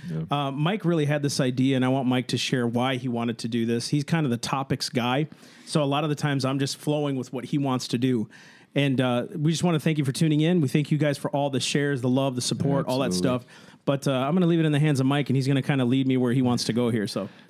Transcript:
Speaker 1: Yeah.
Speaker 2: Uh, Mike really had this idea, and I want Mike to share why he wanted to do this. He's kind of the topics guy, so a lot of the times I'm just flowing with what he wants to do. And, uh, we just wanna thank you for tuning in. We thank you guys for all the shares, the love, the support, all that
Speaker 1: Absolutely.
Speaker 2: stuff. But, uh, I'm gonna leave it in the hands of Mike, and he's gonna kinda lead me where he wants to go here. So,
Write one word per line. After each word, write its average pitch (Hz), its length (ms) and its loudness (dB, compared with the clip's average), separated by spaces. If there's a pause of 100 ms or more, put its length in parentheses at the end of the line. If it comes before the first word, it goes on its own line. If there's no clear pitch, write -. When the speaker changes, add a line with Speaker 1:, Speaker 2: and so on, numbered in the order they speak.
(100)
Speaker 1:
Yeah. 80 200 -6
Speaker 2:
Uh, 143 220 -2
Mike 160 340 0
really 165 180 2
had 143 180 0
this 139 180 -2
idea, 131 360 2
and 127 80 2
I 127 40 2
want 131 200 0
Mike 127 200 0
to 127 100 -2
share 127 280 0
why 123 300 0
he 123 120 -6
wanted 117 300 -4
to 120 100 -6
do 113 180 -2
this. 117 220 -2
He's 147 160 0
kind 165 200 0
of 131 60 0
the 117 80 -2
topics - 500 -4
guy, 127 380 0 (400)
so 160 160 0
a - 20 0
lot 143 200 0
of 156 60 -2
the 147 60 -2
times 139 300 -2
I'm 135 140 -2
just 139 180 -4
flowing 147 380 -2
with 120 180 -8
what 120 100 -8
he 151 140 -2
wants 131 300 -2
to 123 100 -2
do. 123 320 0 (440)
And, 139 280 2
uh, 123 240 0 (100)
we 156 140 0
just 151 140 -2
wanna 165 160 2
thank 160 180 0
you 139 80 0
for 139 60 0
tuning 151 280 2
in. 170 220 4
We 131 60 2
thank 151 220 0
you 156 60 2
guys 143 220 0
for - 140 -6
all 143 180 0
the 127 100 -2
shares, 143 400 0
the 127 80 0
love, 131 260 2
the 123 60 -4
support, 131 460 0
all 127 140 0
that 135 60 0
Speaker 1:
Absolutely. 92 340 0
Speaker 2:
stuff. - 60 -20 (380)
But, 139 240 0
uh, 139 40 2
I'm 135 220 0
gonna 185 120 4
leave 165 140 4
it 160 60 2
in 151 60 2
the 143 60 2
hands 147 220 4
of 135 60 2
Mike, 139 220 2
and 131 80 2
he's 131 100 0
gonna 135 160 2
kinda 135 220 2
lead 131 220 2
me 131 100 2
where 123 160 2
he 135 80 2
wants 123 240 2
to 123 80 -2
go 120 160 0
here. 110 180 0
So, 101 220 -6 (220)